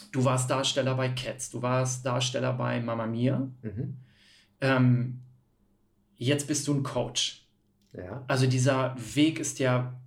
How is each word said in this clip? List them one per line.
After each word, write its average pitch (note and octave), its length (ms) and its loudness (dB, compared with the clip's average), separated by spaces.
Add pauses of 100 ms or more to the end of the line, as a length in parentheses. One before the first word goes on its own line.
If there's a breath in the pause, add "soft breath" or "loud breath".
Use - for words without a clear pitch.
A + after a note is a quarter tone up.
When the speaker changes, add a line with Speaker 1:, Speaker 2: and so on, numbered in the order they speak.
(120)
Speaker 1:
du C3 120 2
warst B2+ 260 2
Darsteller C3 460 0
bei B2+ 140 0
Cats, - 400 -6
du A#2+ 120 -6
warst B2+ 440 0
Darsteller B2+ 480 0
bei A#2+ 260 -2
Mamma A#2 260 -2
Mia. B2+ 440 0 (120)
Speaker 2:
Mhm. A2 360 -8 (640 loud breath)
Speaker 1:
Ähm, B2+ 600 4 (960)
jetzt C#3+ 320 0
bist D3 200 -2
du D3 60 2
ein C3+ 100 0
Coach. - 640 -4 (520)
Speaker 2:
Ja. F#2 300 -10
Speaker 1:
Also C3 200 4
dieser C3 500 2
Weg D3 420 2
ist - 200 -6
ja B2+ 480 0